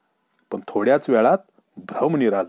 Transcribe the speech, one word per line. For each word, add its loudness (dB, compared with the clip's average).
पण -8
थोड्याच 0
वेळात 4
भ्रमनिरास -2